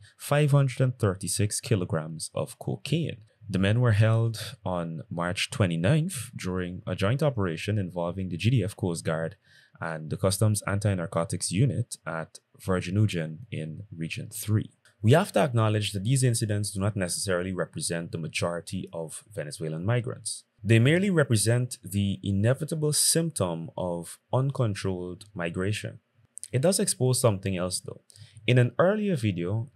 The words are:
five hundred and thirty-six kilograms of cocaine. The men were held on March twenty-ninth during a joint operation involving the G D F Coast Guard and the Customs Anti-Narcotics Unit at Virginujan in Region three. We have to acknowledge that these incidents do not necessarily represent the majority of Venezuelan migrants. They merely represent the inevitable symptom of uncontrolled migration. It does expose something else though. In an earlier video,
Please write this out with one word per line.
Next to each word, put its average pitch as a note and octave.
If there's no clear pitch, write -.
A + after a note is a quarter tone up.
five C#3+
hundred C#3
and C3
thirty-six G2
kilograms D#2+
of -
cocaine. -
The F#2
men G#2
were A#2+
held A2
on E2+
March F2
twenty-ninth A2
during F#2
a F#2
joint A#2+
operation G#2
involving F2+
the E2+
G F#2
D A2+
F G#2+
Coast E2+
Guard D#2+
and D#2+
the F2+
Customs G2+
Anti-Narcotics F2+
Unit G#2+
at D#2+
Virginujan F2+
in D#2
Region D#2+
three. -
We G#2+
have F3+
to G#3
acknowledge A2
that G2
these B2+
incidents G#2+
do G2
not G2
necessarily F#2
represent E2+
the -
majority E2+
of E2
Venezuelan D#2
migrants. -
They A2+
merely F3
represent B2
the G2
inevitable C#3
symptom F#2+
of F2
uncontrolled G2
migration. F#2
It C3
does F#3+
expose B2+
something F#2+
else F2+
though. -
In B2
an B2
earlier G3+
video, G#2